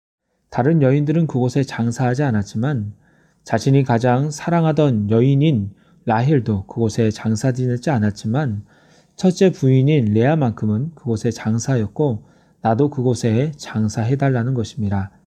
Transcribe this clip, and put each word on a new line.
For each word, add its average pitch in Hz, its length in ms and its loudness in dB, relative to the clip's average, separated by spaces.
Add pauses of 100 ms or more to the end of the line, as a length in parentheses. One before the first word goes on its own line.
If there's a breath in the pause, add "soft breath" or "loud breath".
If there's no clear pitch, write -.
(500)
다른 147 320 2
여인들은 147 460 2
그곳에 127 340 0
장사하지 123 640 -2
않았지만, 110 720 -2 (500 soft breath)
자신이 135 400 2
가장 123 480 0
사랑하던 147 800 0
여인인 131 640 2 (320 soft breath)
라헬도 113 600 0
그곳에 113 440 0
장사 110 420 -2
지냈지 123 380 -2
않았지만, 107 760 -2 (500 soft breath)
첫째 185 380 2
부인인 131 540 2
레아만큼은 113 880 0
그곳에 113 340 -4
장사하였고, 113 920 -2 (380 soft breath)
나도 113 280 2
그곳에 123 680 0
장사해달라는 120 960 -2
것입니다. 101 580 -4 (180)